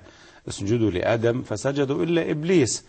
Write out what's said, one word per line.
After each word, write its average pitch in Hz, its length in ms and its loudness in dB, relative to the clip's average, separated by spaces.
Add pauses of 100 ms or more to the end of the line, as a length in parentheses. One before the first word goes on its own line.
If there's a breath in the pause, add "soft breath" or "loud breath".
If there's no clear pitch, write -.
(480 soft breath)
"اسجدوا 107 440 0
لآدم" 117 500 0
فسجدوا 139 600 -2
إلا 165 280 0
إبليس. 156 580 2